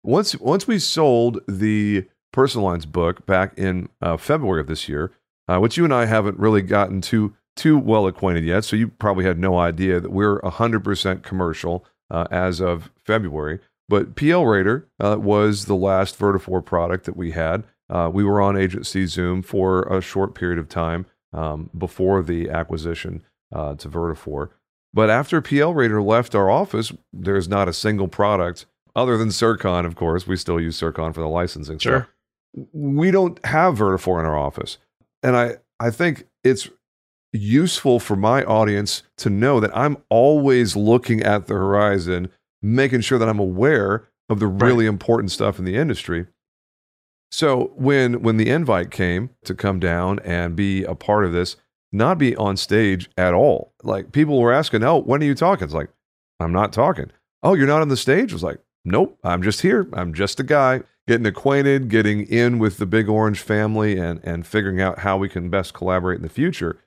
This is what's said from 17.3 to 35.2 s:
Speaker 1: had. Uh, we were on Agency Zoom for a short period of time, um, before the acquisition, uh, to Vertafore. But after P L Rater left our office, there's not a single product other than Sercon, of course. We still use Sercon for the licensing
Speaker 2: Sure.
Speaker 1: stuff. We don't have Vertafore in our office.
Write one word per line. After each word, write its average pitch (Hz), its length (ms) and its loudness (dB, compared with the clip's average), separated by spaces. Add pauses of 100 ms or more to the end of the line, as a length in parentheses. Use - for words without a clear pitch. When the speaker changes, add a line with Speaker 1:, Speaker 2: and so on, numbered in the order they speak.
Speaker 1:
had. 82 320 -4 (260)
Uh, 87 200 -2
we 98 140 0
were 101 160 2
on 98 160 2
Agency 95 480 -2
Zoom 90 380 -4
for 92 400 0
a 95 180 -2
short 95 340 -4
period 87 240 -4
of 78 120 -8
time, 85 340 -4 (300)
um, 78 420 -8
before 92 460 0
the 85 260 -4
acquisition, 82 720 -8 (320)
uh, 76 200 -8
to 73 160 -14
Vertafore. 78 580 -6 (460)
But 110 160 4
after 143 320 2
P 143 180 0
L 165 140 2
Rater 113 260 2
left 110 340 2
our 98 160 4
office, 113 420 -2 (200)
there's 95 340 -2
not 98 220 0
a 85 60 -4
single 104 340 -2
product 92 560 -2 (320)
other 123 220 2
than 110 120 0
Sercon, 95 540 0
of 85 120 -6
course. 85 300 -2
We 95 120 -2
still 85 200 -2
use 82 180 -4
Sercon 82 360 -4
for 78 80 -10
the 80 80 -4
licensing 78 500 -6
Speaker 2:
Sure. 127 300 0 (460)
Speaker 1:
stuff. 135 180 -16
We 147 380 0
don't 185 340 0
have 156 320 2
Vertafore 95 440 0
in 80 40 -2
our 78 140 -2
office. - 400 -6 (440)